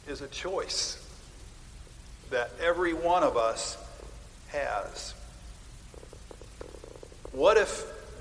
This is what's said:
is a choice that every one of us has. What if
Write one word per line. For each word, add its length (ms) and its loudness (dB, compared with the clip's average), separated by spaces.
is 140 -6
a 60 -8
choice 680 -2
that 200 2
every 320 6
one 280 6
of 140 6
us 420 2
has. 640 -2
What 240 10
if 280 4